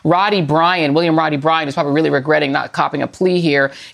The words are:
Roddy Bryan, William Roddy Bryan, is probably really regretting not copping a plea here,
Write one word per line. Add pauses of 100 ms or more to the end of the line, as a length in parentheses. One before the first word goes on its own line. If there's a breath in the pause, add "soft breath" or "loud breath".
Roddy
Bryan,
William
Roddy
Bryan,
is
probably
really
regretting
not
copping
a
plea
here, (220 loud breath)